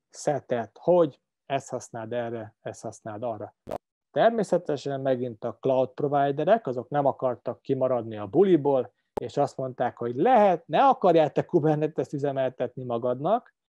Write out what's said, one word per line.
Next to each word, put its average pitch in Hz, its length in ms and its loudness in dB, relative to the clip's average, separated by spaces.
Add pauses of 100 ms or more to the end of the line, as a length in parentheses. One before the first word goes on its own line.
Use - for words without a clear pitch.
(100)
setet, 127 720 -6
hogy 170 400 2 (260)
ezt 135 220 -6
használd 117 440 -10
erre, 113 480 -8
ezt 117 220 -14
használd 110 400 -14
arra. 107 320 -8 (560)
Természetesen 170 920 0
megint 127 440 -2
a 117 160 -8
cloud 131 280 2
providerek, 143 800 0
azok 123 220 -6
nem 143 180 0
akartak 123 560 -4
kimaradni 127 540 -2
a 104 100 -8
buliból, 143 680 2 (260)
és 120 160 -8
azt 143 200 -2
mondták, 127 400 -4
hogy 120 180 -6
lehet, 208 520 4
ne 202 200 2
akarjál 165 460 4
te 147 120 0
Kubernetes-t 151 680 0
üzemeltetni 135 720 -4
magadnak, 127 720 -2 (180)